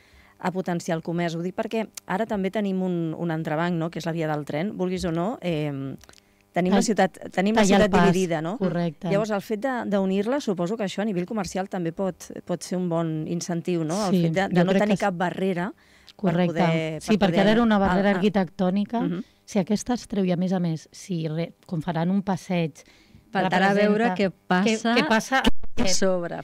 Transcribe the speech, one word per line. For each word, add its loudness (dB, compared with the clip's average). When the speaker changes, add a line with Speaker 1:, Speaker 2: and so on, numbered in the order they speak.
Speaker 1:
a -4
potenciar -4
el -6
comerç? -2
Ho -6
dic -6
perquè -4
ara -2
també -2
tenim -2
un, -2
un -4
entrebanc, -2
no?, -2
que -10
és -8
la -4
via -2
del -2
tren. -4
Vulguis -2
o -2
no... -2
Eh, -2
tenim 2
la 4
Speaker 2:
Tall-, 2
Speaker 1:
ciutat, 0
tenim 2
la 6
Speaker 2:
tallar 6
el 6
Speaker 1:
ciutat 2
Speaker 2:
pas. 6
Speaker 1:
dividida, 0
no? -4
Speaker 2:
Correcte. -2
Speaker 1:
Llavors, 0
el -2
fet -6
de, -2
d'unir-la, 0
suposo -2
que -4
això -4
a -2
nivell -2
comercial -6
també -4
pot, -6
pot -6
ser -6
un -2
bon -2
incentiu, -4
no? -2
El 0
Speaker 2:
Sí, 4
Speaker 1:
fet 2
de, 0
de 4
Speaker 2:
jo 6
Speaker 1:
no 2
Speaker 2:
crec 4
Speaker 1:
tenir 2
Speaker 2:
que -6
Speaker 1:
cap -2
barrera -2
per -20
Speaker 2:
Correcte. 0
Speaker 1:
poder, 0
Speaker 2:
Sí, 2
Speaker 1:
per 4
Speaker 2:
perquè 2
Speaker 1:
poder 4
Speaker 2:
ara 6
era 4
una 4
barrera 2
Speaker 1:
ah, 6
ah. 2
Speaker 2:
arquitectònica. 0
Speaker 1:
Mhm. -2
Speaker 2:
Si -2
aquesta 0
es -6
treu, 0
i 2
a 0
més 0
a 0
més, -2
si -6
re-, -6
com -4
faran -2
un 0
passeig, -2
Speaker 3:
Faltarà 2
veure 2
Speaker 2:
representa -
Speaker 3:
què 0
passa 2
Speaker 2:
què, 2
què 0
passa 2
Speaker 3:
a 4
sobre, 2